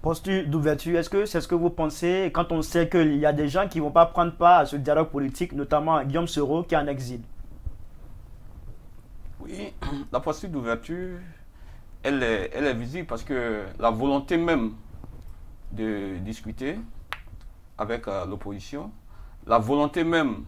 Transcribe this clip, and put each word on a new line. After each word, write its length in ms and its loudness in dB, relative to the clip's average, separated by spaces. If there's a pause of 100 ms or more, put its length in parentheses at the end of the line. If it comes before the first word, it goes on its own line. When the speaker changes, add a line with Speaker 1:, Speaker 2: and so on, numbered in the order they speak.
Speaker 1:
Posture 460 0
d'ouverture, 520 2
est-ce 100 -2
que 160 2
c'est 160 0
ce 60 -8
que 80 2
vous 160 4
pensez 600 0
quand 200 0
on 100 2
sait 260 2
qu'il 280 6
y 100 2
a 80 6
des 140 2
gens 200 2
qui 120 -4
ne 60 0
vont 60 0
pas 140 10
prendre 280 2
part 260 10
à 80 6
ce 80 -4
dialogue 320 4
politique, 460 -2
notamment 500 2
Guillaume 240 0
Soro 340 2
qui 140 0
est 20 6
en 80 2
exil ? 360 -6 (2250)
Speaker 2:
Oui, 340 -10 (180)
<clears throat> 200 -6
la 80 0
posture 300 -4
d'ouverture, 680 -4 (880)
elle 180 2
est, 320 0
elle 120 0
est 100 2
visible 320 -6
parce 160 -6
que 400 -2 (160)
la 100 4
volonté 480 2
même 360 2 (1000)
de 480 -4
discuter 580 -6 (1000)
avec, 320 -4
euh, 200 -4
l'opposition, 640 -8 (560)
la 100 6
volonté 460 2
même 440 2